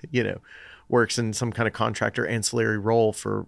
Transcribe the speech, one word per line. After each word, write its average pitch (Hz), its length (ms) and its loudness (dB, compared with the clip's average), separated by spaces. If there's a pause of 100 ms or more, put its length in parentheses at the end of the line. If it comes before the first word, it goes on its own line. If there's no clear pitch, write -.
you 123 140 0
know, 98 160 -4 (480)
works 120 300 2
in 113 140 0
some 113 220 -2
kind 117 140 0
of 107 60 -2
contractor 113 540 -2
ancillary 110 500 0
role 110 360 2
for, 101 340 -4